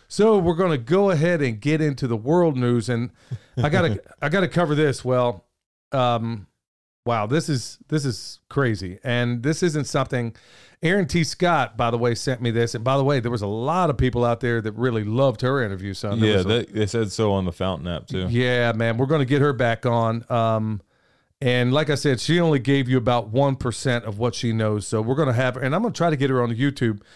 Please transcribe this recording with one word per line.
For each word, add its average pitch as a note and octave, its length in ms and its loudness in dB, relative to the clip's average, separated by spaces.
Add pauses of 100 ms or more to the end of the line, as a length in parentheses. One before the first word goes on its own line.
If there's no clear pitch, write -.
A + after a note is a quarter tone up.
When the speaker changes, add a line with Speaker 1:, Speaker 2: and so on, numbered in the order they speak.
Speaker 1:
So G#3+ 300 4
we're F3 160 2
gonna E3 240 0
go F3+ 320 2
ahead E3 320 2
and A2+ 180 -2
get D3 200 0
into C#3+ 260 0
the A#2 100 0
world D3+ 400 2
news, A#2+ 320 2
and A#2+ 220 -2 (460)
I B2 120 2
gotta, D3+ 320 2 (100)
<laughs> - 120 -12
I C#3+ 60 -2
gotta F3+ 200 2
cover D3+ 260 2
this. C#3+ 300 2
Well, B2 400 0 (480)
um, A#2 540 -2 (600)
wow, A2+ 200 0
this C#3+ 220 -2
is, C3+ 300 -4 (100)
this D3+ 160 -2
is - 360 -6 (100)
crazy, G2+ 540 -2
and A#2+ 380 -2
this D3+ 200 -2
isn't D3+ 240 0
something. B2 480 -4 (460)
Aaron F3+ 280 2
T. E3+ 160 2
Scott, D#3 520 0
by A#2+ 140 0
the A#2 80 0
way, A#2+ 160 0
sent B2 260 -4
me A#2+ 120 0
this, A#2 240 0
and A2 80 -8
by C3 120 2
the C#3 60 2
way, C#3 160 2
there A#2+ 140 -2
was A2 100 -2
a G2+ 60 -2
lot D3 420 0
of B2 60 -4
people A#2+ 280 2
out A#2 140 2
there A#2+ 220 0
that G#2+ 120 -4
really A2+ 300 -2
loved A2+ 380 0
her C3 200 0
interview, G2 320 -4
son. G#2+ 280 -4
There A2 100 6
Speaker 2:
Yeah, G#2 60 4
Speaker 1:
was F#2 80 2
a F#2+ 40 0
Speaker 2:
they, A2+ 180 0
they G#2+ 200 -2
said A2 240 -2
so G#2+ 220 0
on F#2+ 140 0
the F2 60 -2
Fountain F2+ 360 -4
app E2+ 180 -8
too. F#2 220 -4
Speaker 1:
Yeah, A#2+ 440 0
man, A#2 240 -2
we're C3 100 0
gonna D3 180 0
get C3+ 160 2
her C#3+ 120 2
back A#2 340 -2
on. A#2 440 0
Um, A2 500 0 (600)
and B2 320 2
like D3 180 2
I C#3+ 60 2
said, C3+ 240 0
she E3 180 2
only D#3+ 220 2
gave C3+ 280 2
you C3 80 2
about A#2+ 320 0
one C3+ 280 2
percent A#2+ 480 -2
of G#2 140 -8
what B2+ 180 -2
she A#2 160 -2
knows. G#2+ 340 0
So A2 160 -2
we're A#2+ 140 -2
gonna C#3+ 160 2
have, B2+ 240 0
and C3+ 180 -2
I'm G3 80 0
gonna A#3 120 -2
try E3+ 160 0
to D3+ 60 0
get C3+ 140 0
her B2+ 100 2
on A#2+ 140 0
YouTube, A#2+ 460 -2 (160)